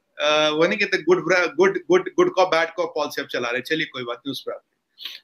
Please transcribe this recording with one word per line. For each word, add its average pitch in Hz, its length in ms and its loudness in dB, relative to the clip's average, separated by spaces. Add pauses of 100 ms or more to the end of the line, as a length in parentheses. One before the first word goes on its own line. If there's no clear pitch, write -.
(200)
अ, 151 300 2
वो 156 180 2
नहीं 208 120 -2
कहते, 196 180 0
good 165 280 2
ब्रा-, 175 300 2
good, 190 220 4
good, 185 320 0
good 180 240 0
cop, 180 140 4
bad 165 220 0
cop 165 260 -6
policy 147 260 -4
अब 131 60 -8
चला 123 220 -6
रहे। 123 120 -4
चलिए, 156 240 -4
कोई 127 180 -10
बात 120 140 -8
नहीं, 139 140 -10
उस 127 100 -10
पर 117 100 -10
आते - 200 -14
हैं। - 380 -20 (140)